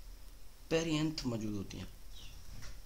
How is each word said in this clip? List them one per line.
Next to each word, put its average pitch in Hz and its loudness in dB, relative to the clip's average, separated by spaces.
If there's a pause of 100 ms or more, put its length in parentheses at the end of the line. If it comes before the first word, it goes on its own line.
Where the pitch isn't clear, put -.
(720)
पेरियंथ 156 6
मौजूद 107 2
होती 98 -2
हैं। 95 -4 (960)